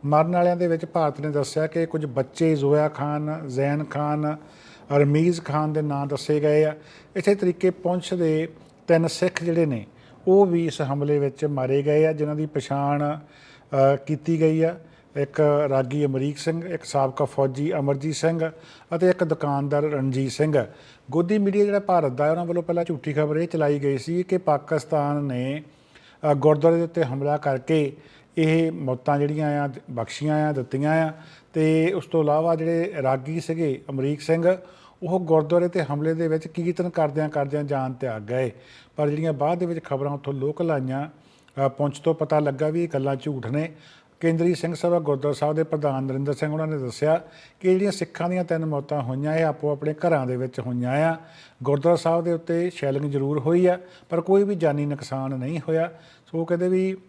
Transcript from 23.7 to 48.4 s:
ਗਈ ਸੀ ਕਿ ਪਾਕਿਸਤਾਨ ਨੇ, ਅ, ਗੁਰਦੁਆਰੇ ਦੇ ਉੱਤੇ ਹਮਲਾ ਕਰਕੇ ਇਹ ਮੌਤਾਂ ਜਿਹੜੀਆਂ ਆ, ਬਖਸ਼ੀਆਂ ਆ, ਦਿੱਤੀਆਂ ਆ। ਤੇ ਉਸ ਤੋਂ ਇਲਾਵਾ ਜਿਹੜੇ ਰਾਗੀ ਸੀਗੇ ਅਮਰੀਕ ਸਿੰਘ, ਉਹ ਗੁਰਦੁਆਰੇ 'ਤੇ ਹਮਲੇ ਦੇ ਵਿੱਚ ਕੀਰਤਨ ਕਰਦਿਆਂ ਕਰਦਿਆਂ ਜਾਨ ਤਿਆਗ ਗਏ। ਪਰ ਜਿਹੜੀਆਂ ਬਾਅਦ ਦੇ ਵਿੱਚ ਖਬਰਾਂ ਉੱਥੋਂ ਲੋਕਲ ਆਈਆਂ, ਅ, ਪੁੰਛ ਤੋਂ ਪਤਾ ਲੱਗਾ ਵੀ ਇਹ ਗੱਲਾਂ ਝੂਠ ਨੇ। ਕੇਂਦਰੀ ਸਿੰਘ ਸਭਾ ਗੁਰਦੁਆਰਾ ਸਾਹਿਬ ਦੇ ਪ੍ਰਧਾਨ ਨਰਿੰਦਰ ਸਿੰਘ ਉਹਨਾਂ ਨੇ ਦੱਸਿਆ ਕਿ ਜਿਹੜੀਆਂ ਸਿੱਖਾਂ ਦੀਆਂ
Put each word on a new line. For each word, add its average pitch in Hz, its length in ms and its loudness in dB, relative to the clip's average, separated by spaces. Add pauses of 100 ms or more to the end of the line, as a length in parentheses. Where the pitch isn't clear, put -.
ਗਈ 139 200 0
ਸੀ 170 240 -4
ਕਿ 185 160 -2
ਪਾਕਿਸਤਾਨ 147 840 0
ਨੇ, 135 380 -4 (680)
ਅ, 143 40 6
ਗੁਰਦੁਆਰੇ 151 420 6
ਦੇ 170 60 2
ਉੱਤੇ 170 220 0
ਹਮਲਾ 139 320 -2
ਕਰਕੇ 143 560 0 (460)
ਇਹ 160 340 2
ਮੌਤਾਂ 131 460 -2
ਜਿਹੜੀਆਂ 147 460 0
ਆ, 139 40 -4 (220)
ਬਖਸ਼ੀਆਂ 151 580 -2
ਆ, 147 40 0
ਦਿੱਤੀਆਂ 147 560 0
ਆ। 156 40 -6 (400)
ਤੇ 160 400 2
ਉਸ 180 140 -4
ਤੋਂ 165 160 0
ਇਲਾਵਾ 156 320 2
ਜਿਹੜੇ 165 480 -2
ਰਾਗੀ 135 380 -2
ਸੀਗੇ 160 500 -2
ਅਮਰੀਕ 139 300 -2
ਸਿੰਘ, 170 360 2 (460)
ਉਹ 180 180 -2
ਗੁਰਦੁਆਰੇ 160 460 4
'ਤੇ 175 160 -2
ਹਮਲੇ 147 320 -2
ਦੇ 165 140 -2
ਵਿੱਚ 160 180 -2
ਕੀਰਤਨ 175 420 -4
ਕਰਦਿਆਂ 156 400 0
ਕਰਦਿਆਂ 147 360 -2
ਜਾਨ 135 280 -2
ਤਿਆਗ 120 300 -6
ਗਏ। 120 300 -2 (440)
ਪਰ 151 120 0
ਜਿਹੜੀਆਂ 156 240 -2
ਬਾਅਦ 147 260 0
ਦੇ 180 80 -2
ਵਿੱਚ 165 180 -6
ਖਬਰਾਂ 139 280 -4
ਉੱਥੋਂ 143 200 -6
ਲੋਕਲ 151 380 -2
ਆਈਆਂ, 139 380 -2 (580)
ਅ, - 20 4
ਪੁੰਛ 143 320 -2
ਤੋਂ 160 140 2
ਪਤਾ 151 260 2
ਲੱਗਾ 147 280 0
ਵੀ 170 160 0
ਇਹ 160 100 -4
ਗੱਲਾਂ 135 220 0
ਝੂਠ 131 300 -6
ਨੇ। 151 260 -4 (480)
ਕੇਂਦਰੀ 165 340 2
ਸਿੰਘ 170 200 -4
ਸਭਾ 175 240 0
ਗੁਰਦੁਆਰਾ 143 360 0
ਸਾਹਿਬ 151 220 0
ਦੇ 160 60 0
ਪ੍ਰਧਾਨ 147 420 -2
ਨਰਿੰਦਰ 135 280 -2
ਸਿੰਘ 151 200 -4
ਉਹਨਾਂ 156 140 -4
ਨੇ 156 120 -4
ਦੱਸਿਆ 147 420 0 (400)
ਕਿ 185 120 2
ਜਿਹੜੀਆਂ 190 200 2
ਸਿੱਖਾਂ 170 360 -6
ਦੀਆਂ 180 160 -2